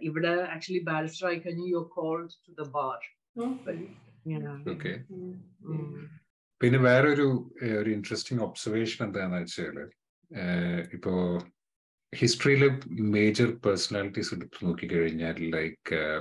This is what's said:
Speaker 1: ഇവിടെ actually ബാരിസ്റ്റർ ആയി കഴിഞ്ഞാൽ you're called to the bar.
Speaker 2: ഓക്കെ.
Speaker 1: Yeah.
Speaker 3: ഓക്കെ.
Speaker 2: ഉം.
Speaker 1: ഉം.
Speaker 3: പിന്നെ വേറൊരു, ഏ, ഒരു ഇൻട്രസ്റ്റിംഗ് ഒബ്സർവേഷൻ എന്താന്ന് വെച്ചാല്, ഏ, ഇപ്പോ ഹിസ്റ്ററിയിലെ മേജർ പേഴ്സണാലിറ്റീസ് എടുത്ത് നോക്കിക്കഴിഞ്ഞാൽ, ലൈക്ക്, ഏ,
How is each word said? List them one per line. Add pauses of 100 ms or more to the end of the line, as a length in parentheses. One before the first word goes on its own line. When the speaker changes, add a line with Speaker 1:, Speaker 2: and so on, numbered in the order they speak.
Speaker 1:
ഇവിടെ
actually
ബാരിസ്റ്റർ
ആയി
കഴിഞ്ഞാൽ
you're (100)
called
to
the
bar. (520)
Speaker 2:
ഓക്കെ. (560)
Speaker 1:
Yeah.
Speaker 3:
ഓക്കെ.
Speaker 2:
ഉം. (200)
Speaker 1:
ഉം. (500)
Speaker 3:
പിന്നെ
വേറൊരു,
ഏ,
ഒരു
ഇൻട്രസ്റ്റിംഗ്
ഒബ്സർവേഷൻ
എന്താന്ന്
വെച്ചാല്, (460)
ഏ, (500)
ഇപ്പോ (760)
ഹിസ്റ്ററിയിലെ
മേജർ
പേഴ്സണാലിറ്റീസ്
എടുത്ത്
നോക്കിക്കഴിഞ്ഞാൽ,
ലൈക്ക്,
ഏ,